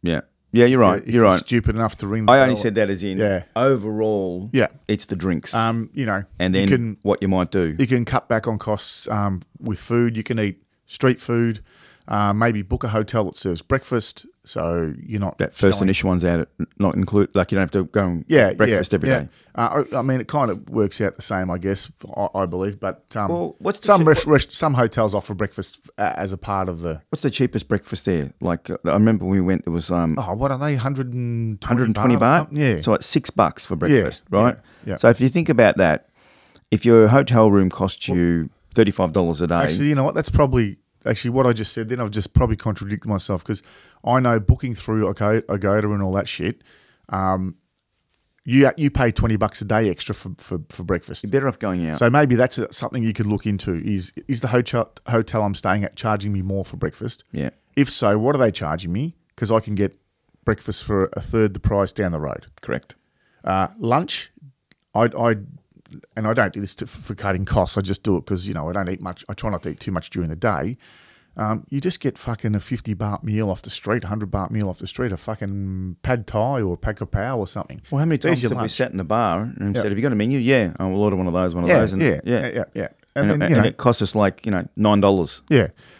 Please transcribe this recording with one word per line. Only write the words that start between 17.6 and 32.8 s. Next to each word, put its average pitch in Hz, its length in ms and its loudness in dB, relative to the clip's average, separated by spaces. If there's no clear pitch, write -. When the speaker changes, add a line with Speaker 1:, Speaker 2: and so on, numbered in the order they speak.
Speaker 1:
have 82 80 -4
to 95 120 0
go 104 180 0
and 87 260 -2
Speaker 2:
Yeah, 127 200 6
Speaker 1:
get 87 80 -2
breakfast 98 360 2
Speaker 2:
yeah, 104 40 2
Speaker 1:
every 90 140 0
Speaker 2:
yeah. 131 100 4
Speaker 1:
day. 69 80 -8
Speaker 2:
Uh, 127 380 0
I, - 60 -4
I - 20 0
mean, 131 180 0
it 117 80 -6
kind 135 240 0
of - 200 -8
works 104 320 0
out 101 140 -2
the - 60 -18
same, 95 280 -4
I 90 80 -4
guess, 98 340 -4
I, 101 180 -2
I 98 120 -2
believe. 92 340 -6
But, - 340 -10
um, 104 140 -2
Speaker 1:
Well, 170 300 -4
what's - 220 -4
the - 40 -10
Speaker 2:
some 202 160 6
Speaker 1:
cheap-, 160 80 6
Speaker 2:
rest-, 151 180 6
Speaker 1:
what 151 60 4
Speaker 2:
rest-, 139 200 2
some 156 200 -2
hotels 117 420 2
offer 104 200 -4
breakfast, 98 460 -8
uh, 101 180 -2
as 95 160 -6
a 95 60 -8
part 95 320 -4
of 82 100 -8
the 85 300 -6
Speaker 1:
What's - 100 -6
the 147 100 -2
cheapest 120 380 -2
breakfast - 380 -12
there? 78 340 -2
Like, 85 300 -4
uh, - 160 -8
I 80 80 0
remember 107 320 2
when 95 80 0
we 98 80 2
went, 90 240 0
it 85 40 -4
was, 82 200 -4
um, 85 280 0
Speaker 2:
Oh, 95 140 -6
what 123 180 -2
are 131 80 -4
they? 147 180 -2
Hundred 131 360 -4
and 117 480 -4
twenty - 80 -10
Speaker 1:
hundred - 60 2
and 107 60 2
twenty 113 220 4
Speaker 2:
baht - 0 -
or 95 40 2
Speaker 1:
baht? 131 180 6
Speaker 2:
something? 151 180 -2
Yeah. 127 240 2